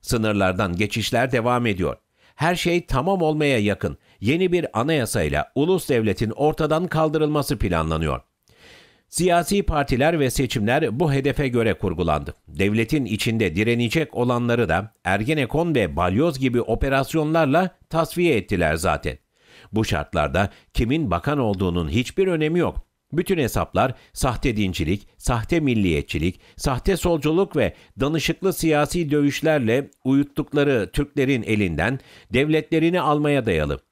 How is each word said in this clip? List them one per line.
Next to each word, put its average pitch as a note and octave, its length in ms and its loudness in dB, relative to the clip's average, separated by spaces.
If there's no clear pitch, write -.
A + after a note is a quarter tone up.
Sınırlardan G2+ 720 0
geçişler A2+ 560 -2
devam A#2+ 340 0
ediyor. F2 300 -2
Her E3+ 200 0
şey E3+ 300 -2
tamam F3 360 0
olmaya D3+ 380 2
yakın. G2 380 -2
Yeni E3 300 2
bir E3+ 280 0
anayasayla A2 760 0
ulus E3+ 340 0
devletin A2 400 0
ortadan D3+ 580 0
kaldırılması D3+ 720 0
planlanıyor. D#2+ 640 0
Siyasi F3 540 0
partiler D3 560 0
ve C3+ 100 2
seçimler B2 680 0
bu D#3 140 2
hedefe C3+ 340 0
göre A2+ 260 0
kurgulandı. D#2+ 600 -2
Devletin G#2+ 580 0
içinde G#2+ 500 0
direnecek A#2 600 0
olanları A#2+ 540 0
da F#2 240 -2
Ergenekon C#3+ 720 0
ve F2+ 200 0
Balyoz A2 440 0
gibi A#2+ 220 0
operasyonlarla D3+ 1080 0
tasfiye E3 480 0
ettiler F2 380 0
zaten. D#2 420 -2
Bu A2 140 0
şartlarda D#2+ 640 0
kimin B2+ 380 0
bakan C#3 280 -2
olduğunun F#2 500 0
hiçbir B2 380 0
önemi D#3+ 320 0
yok. - 280 -4
Bütün F3 240 -2
hesaplar A2 560 0
sahte A#2+ 440 -2
dincilik, F#2+ 500 -2
sahte B2 420 0
milliyetçilik, F#2 800 0
sahte D3+ 400 -2
solculuk E3 580 0
ve A2+ 180 0
danışıklı D#3+ 540 0
siyasi D3+ 580 0
dövüşlerle C#3+ 760 2
uyuttukları C#3+ 920 0
Türklerin C#3 500 0
elinden G#2 560 0
devletlerini D#3 680 2
almaya D3 440 2
dayalı. D2+ 340 0